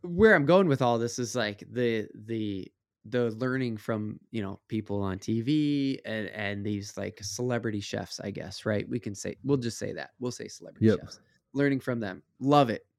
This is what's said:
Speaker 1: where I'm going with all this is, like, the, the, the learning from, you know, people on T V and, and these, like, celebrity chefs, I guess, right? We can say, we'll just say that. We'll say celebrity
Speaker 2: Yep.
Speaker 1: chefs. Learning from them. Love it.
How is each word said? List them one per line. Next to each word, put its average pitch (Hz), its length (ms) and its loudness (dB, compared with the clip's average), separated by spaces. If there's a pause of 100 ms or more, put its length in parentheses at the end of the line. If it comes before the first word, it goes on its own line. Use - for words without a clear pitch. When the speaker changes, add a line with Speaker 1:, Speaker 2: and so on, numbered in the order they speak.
Speaker 1:
where 185 320 6
I'm 147 100 4
going 180 220 8
with 135 160 4
all 120 160 4
this 117 180 -2
is, 120 180 -4
like, 107 360 -2
the, 113 420 0
the, 107 580 -6 (340)
the 117 260 0
learning 123 460 -2
from, 107 420 -4 (100)
you 107 140 -4
know, 98 240 -8
people 104 340 -4
on 95 160 -2
T 113 240 -2
V 143 640 0
and, 110 220 -6
and 101 360 -6
these, 101 340 -4
like, 98 260 -8
celebrity 117 560 -2
chefs, 101 400 -6
I 101 100 -8
guess, - 340 -10
right? 107 240 0
We 123 120 -4
can 104 160 -8
say, - 280 -8
we'll 139 140 2
just 117 220 -4
say 104 140 -6
that. 73 260 -10
We'll 120 120 -4
say 110 160 -12
celebrity - 380 -4
Speaker 2:
Yep. 104 140 6
Speaker 1:
chefs. - 200 -16 (340)
Learning 139 260 2
from 120 200 -4
them. 92 220 -6 (180)
Love 139 300 6
it. - 160 -4 (140)